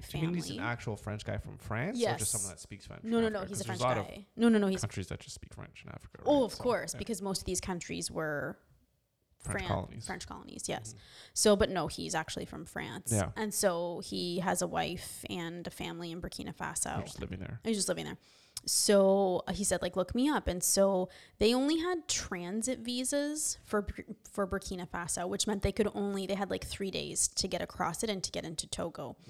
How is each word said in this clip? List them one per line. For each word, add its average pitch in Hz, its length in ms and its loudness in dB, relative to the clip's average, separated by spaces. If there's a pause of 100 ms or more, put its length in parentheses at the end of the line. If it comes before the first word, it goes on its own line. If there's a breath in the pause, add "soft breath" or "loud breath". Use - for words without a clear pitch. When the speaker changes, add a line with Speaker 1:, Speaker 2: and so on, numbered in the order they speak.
Speaker 1:
Do 143 100 -4
you 160 80 4
mean 175 80 2
he's 170 140 -2
an 113 80 -6
Speaker 2:
family." 113 140 -2
Speaker 1:
actual 117 240 -4
French 104 300 -6
guy 107 120 -2
from 101 200 -8
France, 139 400 -2
or 240 40 0
Speaker 2:
Yes. 202 180 2
Speaker 1:
just 107 120 0
someone 98 200 -2
that 80 80 -14
speaks - 260 -14
French - 180 -14
Speaker 2:
No, 226 140 2
Speaker 1:
in 226 60 6
Speaker 2:
no, 220 60 4
no, 214 100 -2
Speaker 1:
Africa? 185 100 -6
Speaker 2:
he's 202 120 -4
a - 20 -4
Speaker 1:
'Cause - 40 -6
there's 110 120 -2
Speaker 2:
French 123 180 4
Speaker 1:
a - 40 2
lot - 80 -6
of - 60 -12
Speaker 2:
guy. 208 100 -16 (100)
No, 233 140 6
no, 220 100 10
no, 202 80 6
he's 190 140 2
Speaker 1:
countries - 260 -2
that - 120 -6
just - 160 -14
speak - 180 -18
French - 300 -14
in - 60 -14
Africa, - 360 -14
Speaker 2:
Oh, 294 140 8
Speaker 1:
right? 240 60 4
Speaker 2:
of 196 80 -4
Speaker 1:
So, - 100 -8
Speaker 2:
course, 202 300 0
Speaker 1:
yeah. - 60 -10
Speaker 2:
because 202 220 -4
most 190 180 -2
of - 60 -12
these 185 160 -2
countries 170 500 -4
were 147 480 -4 (800)
Speaker 1:
French - 240 -4
Speaker 2:
Fran-, 180 40 -6
Speaker 1:
colonies. 101 400 -4
Speaker 2:
French - 200 -8
colonies, - 420 -10
yes. 110 200 -6
Speaker 1:
Mm-hmm. 110 80 -14 (360 loud breath)
Speaker 2:
So, 208 220 8
but 202 140 6
no, 175 180 0
he's 165 280 -6
actually 160 300 -4
from 156 200 -10
France. - 460 -8
Speaker 1:
Yeah. 104 240 4
Speaker 2:
And 214 180 -2
so 175 500 2
he 180 360 -2
has 180 240 2
a 175 40 2
wife 165 640 -4
and 175 380 -6
a - 40 -8
family 170 400 -8
in 170 100 -8
Burkina - 340 -8
Faso. - 460 -4
Speaker 1:
He's - 100 -8
just - 100 -12
living - 180 -6
there. 104 240 -8
Speaker 2:
He's 220 140 0
just 196 120 0
living 165 160 -2
there. 151 120 -8 (500 loud breath)
So, 196 800 6
uh, 185 60 -2
he 190 100 -2
said, 180 200 2
like, 180 120 -2
"Look 185 200 0
me 254 120 4
up." 254 200 2
And 175 160 0
so 196 460 6 (280 loud breath)
they 220 160 8
only 285 240 4
had 339 300 0
transit 208 720 -2
visas 285 840 0
for 208 200 0
Bur-, - 220 -8 (260)
for 202 160 0
Burkina 185 420 -4
Faso, 175 400 -4
which 196 160 0
meant 202 160 0
they 202 100 2
could 208 220 2
only, 202 320 -2
they 190 80 -2
had, 196 160 0
like, 190 160 -2
three 196 240 -4
days 151 380 0
to - 200 0
get 180 140 -2
across 175 420 -2
it 220 60 0
and 190 140 -2
to - 80 -4
get 175 120 -4
into 160 220 -6
Togo. 151 500 -6 (140)